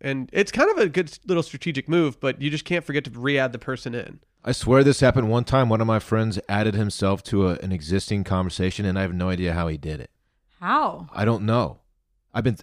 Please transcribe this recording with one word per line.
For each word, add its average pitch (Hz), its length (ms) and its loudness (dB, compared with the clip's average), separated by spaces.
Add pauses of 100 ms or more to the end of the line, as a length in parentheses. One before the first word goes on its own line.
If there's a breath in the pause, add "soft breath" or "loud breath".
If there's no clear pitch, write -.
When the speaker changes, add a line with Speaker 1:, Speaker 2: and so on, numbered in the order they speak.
Speaker 1:
And 135 320 -6
it's 196 180 0
kind 302 200 2
of 392 80 0
a 214 100 2
good 156 200 -2
s-, - 160 -20
little 170 200 0
strategic 139 440 -6
move, 160 300 2
but 135 240 -4
you 147 80 -2
just 151 140 -4
can't 175 200 -2
forget 143 200 -4
to 131 80 -12
re-add 131 400 0
the 120 80 -8
person 127 340 -8
in. - 240 -10 (260)
Speaker 2:
I - 60 -2
swear 131 320 6
this 139 160 6
happened 123 320 4
one 120 140 2
time. 131 240 2
One 110 120 4
of 113 60 0
my 110 140 2
friends 110 480 0
added 104 260 0
himself 101 500 0
to 98 240 2
a, 87 40 2 (100)
an 92 80 -4
existing 92 540 -2
conversation, 92 640 -2
and 95 120 0
I 95 40 0
have 90 120 -2
no 90 160 -2
idea 90 240 0
how 85 140 0
he 78 100 -4
did 76 220 -8
it. - 100 -16 (500)
Speaker 3:
How? 180 520 -2
Speaker 2:
I 101 120 -2
don't 110 200 0
know. 110 340 0 (560)
I've 113 100 -2
been, 113 180 0